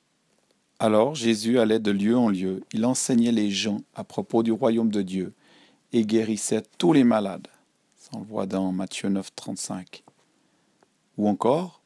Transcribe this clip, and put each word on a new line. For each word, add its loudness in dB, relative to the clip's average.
Alors 4
Jésus 2
allait 4
de 0
lieu 2
en 4
lieu, -2
il -2
enseignait 2
les 0
gens -4
à -10
propos -2
du 0
royaume 2
de -2
Dieu -6
et 2
guérissait 0
tous 4
les 6
malades. 0
Ça, -20
on -12
le -12
voit -6
dans -2
Matthieu -6
neuf, -4
trente-cinq. -12
Ou 0
encore, -2